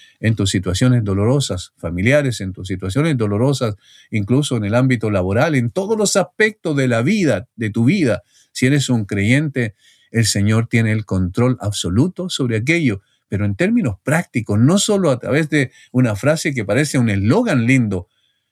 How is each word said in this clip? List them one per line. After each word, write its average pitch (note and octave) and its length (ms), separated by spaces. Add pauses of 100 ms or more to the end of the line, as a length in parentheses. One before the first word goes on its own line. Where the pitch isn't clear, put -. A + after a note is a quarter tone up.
(200)
en A2 160
tus G2 140
situaciones A2 520
dolorosas, G2+ 720
familiares, A2+ 640
en F#2+ 120
tus F#2 160
situaciones G2 480
dolorosas, A2+ 580 (360)
incluso A#2+ 460
en G#2+ 80
el G2+ 120
ámbito B2 340
laboral, G#2 460
en A#2+ 140
todos G3 280
los G3+ 160
aspectos G3+ 640
de C3+ 100
la A#2 160
vida, C#3+ 540
de A2 140
tu A#2 140
vida. C3+ 380 (300)
Si - 140
eres C#3 240
un A2+ 160
creyente, A#2+ 680 (380)
el A2+ 120
Señor G#2+ 440
tiene A2+ 240
el G#2+ 120
control F#2+ 560
absoluto A#2+ 720
sobre A#2+ 280
aquello, B2+ 420 (280)
pero G#2 160
en G2+ 120
términos F#3 480
prácticos, C3 520
no C#3+ 220
solo G3 320
a - 80
través C3+ 320
de D3 220 (180)
una B2+ 240
frase D3+ 400
que A#2 100
parece C3 340
un A#2 120
eslogan B2 560
lindo, A2+ 400 (460)